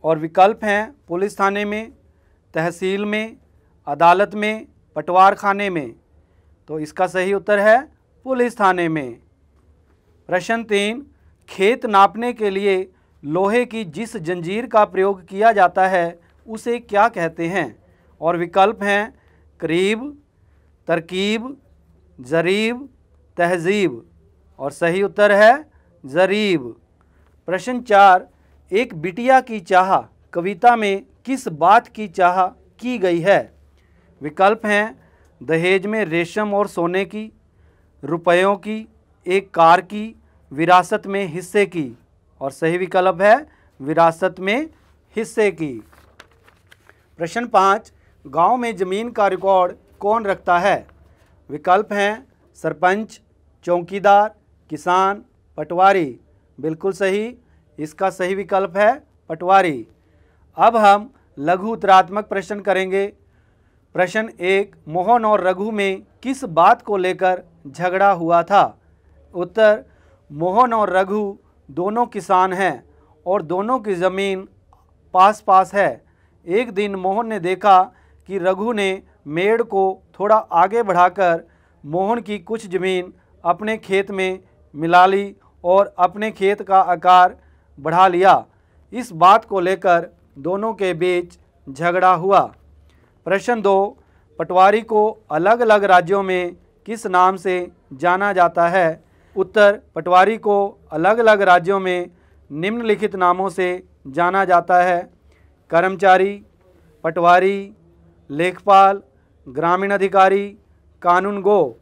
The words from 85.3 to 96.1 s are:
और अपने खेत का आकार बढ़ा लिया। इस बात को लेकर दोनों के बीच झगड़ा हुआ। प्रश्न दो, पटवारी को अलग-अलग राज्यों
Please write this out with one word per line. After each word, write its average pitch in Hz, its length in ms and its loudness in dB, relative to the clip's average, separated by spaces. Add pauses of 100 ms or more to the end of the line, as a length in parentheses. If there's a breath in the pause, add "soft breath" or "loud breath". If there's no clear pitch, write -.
और 190 340 2
अपने 196 320 -2
खेत 202 320 -2
का 190 180 2
आकार 180 560 4 (440)
बढ़ा 165 280 2
लिया। 175 380 2 (460)
इस 202 200 -12
बात 185 320 4
को 196 160 -4
लेकर 175 480 0 (300)
दोनों 196 360 -6
के 185 200 -4
बीच 175 440 -4 (320)
झगड़ा 175 440 2
हुआ। 180 260 2 (840)
प्रश्न 196 380 -2
दो, 196 360 0 (400)
पटवारी 185 440 2
को 214 360 -2 (120)
अलग-अलग 208 540 2
राज्यों 185 380 2